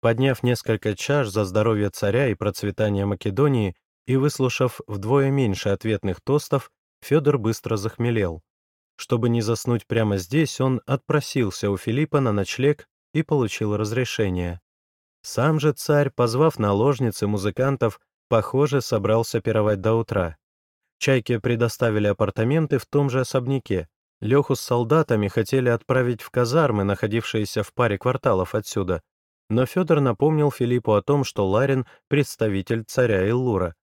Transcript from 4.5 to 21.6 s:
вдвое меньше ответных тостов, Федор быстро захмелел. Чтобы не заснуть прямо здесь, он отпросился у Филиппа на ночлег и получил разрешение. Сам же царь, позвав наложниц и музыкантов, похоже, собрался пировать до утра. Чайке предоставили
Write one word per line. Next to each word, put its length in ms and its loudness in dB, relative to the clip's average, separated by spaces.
вдвое 420 0
меньше 380 0
ответных 520 -2
тостов, 520 -2
Федор 360 2
быстро 380 -2
захмелел. 640 -2
Чтобы 320 -2
не 140 2
заснуть 440 -2
прямо 300 0
здесь, 440 -2
он 260 0
отпросился 840 -2
у 60 0
Филиппа 420 -2
на 140 2
ночлег 560 -2
и 80 0
получил 540 -2
разрешение. 840 -2
Сам 380 0
же 100 2
царь, 400 0
позвав 480 2
наложниц 640 0
и 40 0
музыкантов, 760 -2
похоже, 520 2
собрался 600 0
пировать 400 0
до 140 2
утра. 420 -2
Чайке 400 2
предоставили 680 0